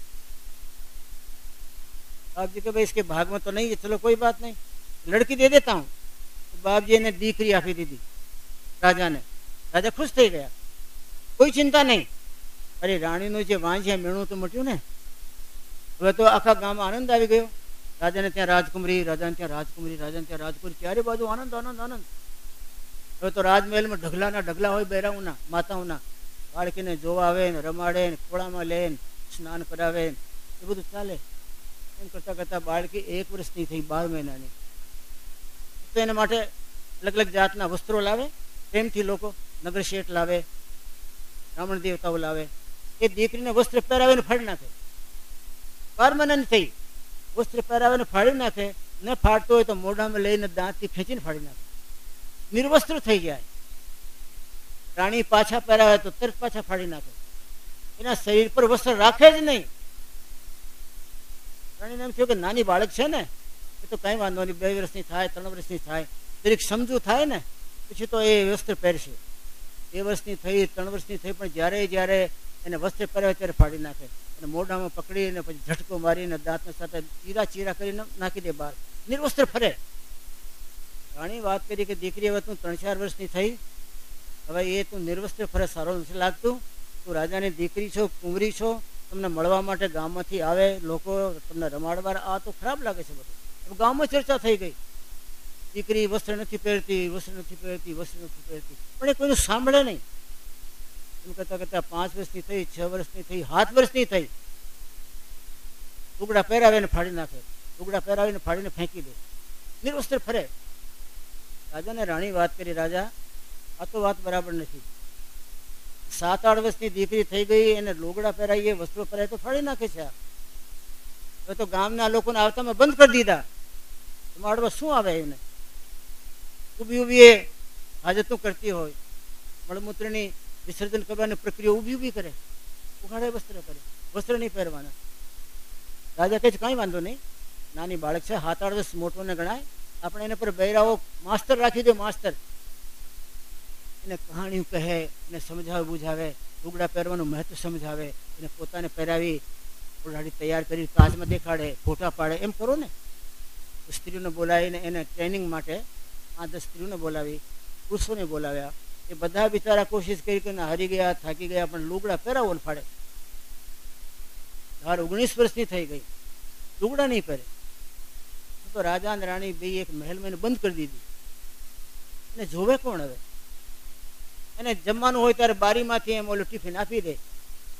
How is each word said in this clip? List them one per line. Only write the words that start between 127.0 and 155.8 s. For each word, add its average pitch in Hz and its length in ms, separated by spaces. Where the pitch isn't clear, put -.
એ 233 220
હાજતો 208 340
કરતી 202 340
હોય, 156 220
મળમૂત્રની 208 640
વિસર્જન 202 340
કરવાની 214 340
પ્રક્રિયા 208 360
ઊભી 226 240
ઊભી 254 160
કરે, 175 200
ઉઘાડે 233 260
વસ્ત્ર 233 240
કરે, - 260
વસ્ત્ર 226 240
નહીં 233 140
પહેરવાના." 151 360
રાજા 190 200
કહે 226 140
છે, - 60
"કાંઈ 247 180
વાંધો 185 240
નહીં, 208 180
નાની 175 200
બાળક 160 260
છે, 208 200
સાત 165 220
આઠ 196 100
વર્ષ 208 220
મોટો 170 280
ને 190 120
ગણાય, 185 260
આપણે 208 220
એને 220 100
પર 208 160
બૈરાઓ 214 480
માસ્તર 214 340
રાખી 233 260
દે, 233 80
માસ્તર. 208 420
એને 196 100
કહાણીઓ 185 560
કહે, 165 320
એને - 360
સમજાવે, 170 440
બુઝાવે, 160 460
લુગડા 175 220
પહેરવાનું 175 400
મહત્વ 151 340
સમજાવે, 151 460
એને - 500
પોતાને 175 300
પહેરાવી, 165 540
ઓઢાડી 151 220
તૈયાર 160 340
કરી, 165 220
કાચમાં 165 420
દેખાડે, 160 480
ફોટા 160 240
પાડે, 156 260
એમ 202 160
કરો 240 240
ને." 302 140
સ્ત્રીઓને 185 360
બોલાવીને 170 480
એને 170 260
training 180 460
માટે 160 300